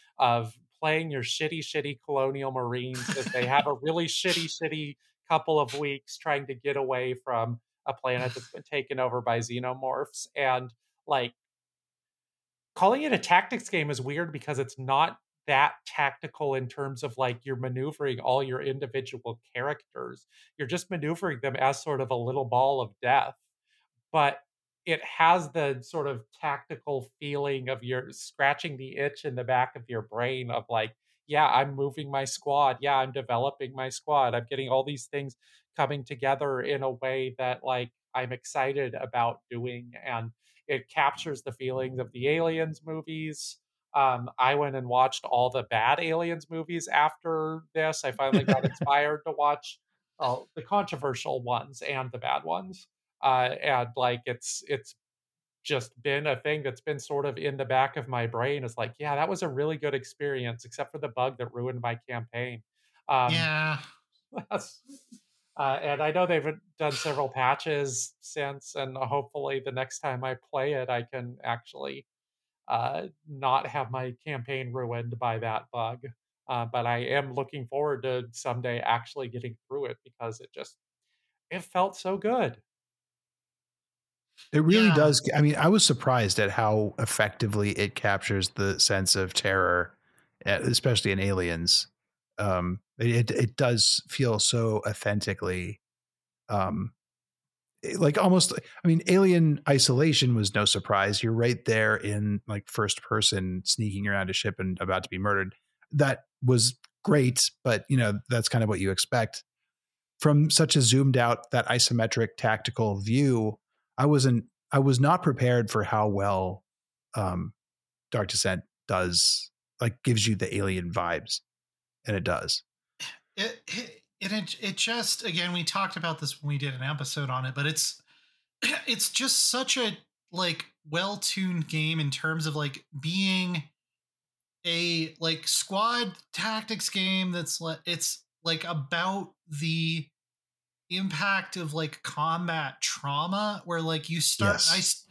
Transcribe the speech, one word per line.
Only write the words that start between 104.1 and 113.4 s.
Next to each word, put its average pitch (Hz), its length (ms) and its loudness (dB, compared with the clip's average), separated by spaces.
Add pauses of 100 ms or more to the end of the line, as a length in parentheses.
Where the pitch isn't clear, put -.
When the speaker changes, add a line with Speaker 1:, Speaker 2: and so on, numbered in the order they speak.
Speaker 3:
a 92 40 -2
ship - 260 -2
and 92 220 -2
about 92 220 0
to - 60 -12
be 95 80 -8
murdered. 98 380 0 (360)
That 139 340 0 (180)
was 123 340 4 (260)
great, 135 460 4 (140)
but, 113 260 2
you 135 80 4
know, 104 220 2 (100)
that's 117 200 0
kind 117 140 2
of 107 60 2
what 95 100 0
you 98 120 2
expect. - 520 -2 (760)
From 147 300 6
such - 260 4
a 143 60 6
zoomed 131 360 6
out, 120 340 2
that 120 160 2
isometric 117 720 2
tactical 110 640 0
view, 113 580 2 (400)